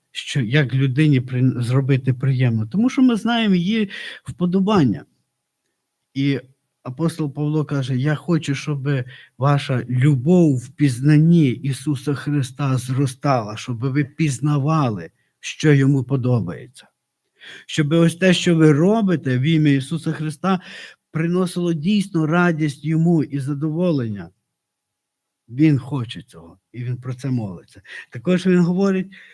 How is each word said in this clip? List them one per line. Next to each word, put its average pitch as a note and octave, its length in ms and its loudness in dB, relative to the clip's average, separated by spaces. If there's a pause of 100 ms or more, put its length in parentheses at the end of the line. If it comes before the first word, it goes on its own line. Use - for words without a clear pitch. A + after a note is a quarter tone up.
(160)
Що, - 240 -6
як B2 340 0
людині C3+ 460 2
при-, B2+ 420 0
зробити C3 520 0
приємно. B2+ 520 0
Тому A3+ 240 0
що C4+ 120 2
ми A#3+ 140 4
знаємо A3 380 0
її G3 360 0 (340)
вподобання. F3+ 800 0 (1080)
І C#3 260 0 (420)
апостол D#3 520 -4
Павло D3+ 300 -2
каже: C3+ 320 -4
«Я D3 180 0
хочу, D#3 400 -2
щоб C#3 340 -6 (500)
ваша C#3 500 0
любов C#3+ 680 4
в A2 120 -8
пізнанні D3 800 4
Ісуса C#3 640 -4
Христа C3+ 640 -2
зростала, B2+ 800 -2
щоб A#2+ 220 -10
ви C3+ 260 -2
пізнавали, C#3 1080 -2 (300)
що - 320 0
йому C#3 320 4
подобається. A#2+ 840 -4 (800)
Щоб D3+ 260 -2
ось E3 240 4
те, F#3 180 4
що F3 220 2
ви D#3 160 8
робите E3 640 2
в B2+ 40 0
ім'я D3+ 300 4
Ісуса D#3+ 400 -2
Христа, D#3 480 -4 (500)
приносило F3 640 -2
дійсно E3+ 540 -2
радість D#3 580 0
йому D#3+ 400 2
і C#3+ 140 -8
задоволення». C#3+ 920 -4 (1160)
Він C#3 300 2
хоче B2 440 -8
цього, - 360 -20 (140)
і A#2+ 120 -12
він B2 120 -6
про B2+ 180 -12
це C3+ 160 -8
молиться. G2+ 520 -8 (280)
Також F3+ 360 -2
він F3+ 140 4
говорить, F#3+ 520 0 (220)